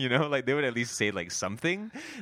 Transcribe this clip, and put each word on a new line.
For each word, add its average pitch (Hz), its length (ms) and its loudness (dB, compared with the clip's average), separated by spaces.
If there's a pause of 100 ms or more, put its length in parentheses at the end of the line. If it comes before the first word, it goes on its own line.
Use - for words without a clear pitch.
You 131 60 0
know, 143 200 4
like, 135 180 0
they 135 80 2
would 147 80 2
at 127 120 0
least 117 200 -2
say, 104 160 2
like, 90 220 -4
something, 170 580 -2 (320)